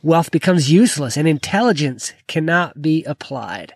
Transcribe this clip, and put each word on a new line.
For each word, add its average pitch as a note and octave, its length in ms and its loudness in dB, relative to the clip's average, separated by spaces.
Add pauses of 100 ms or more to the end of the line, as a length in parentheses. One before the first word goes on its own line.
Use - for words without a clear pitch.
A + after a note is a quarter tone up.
wealth E3 280 2
becomes D#3+ 400 2
useless, E3 460 2
and D3+ 100 0
intelligence D3+ 840 0 (160)
cannot E3 540 -2
be D#3 220 0
applied. A#2+ 720 -10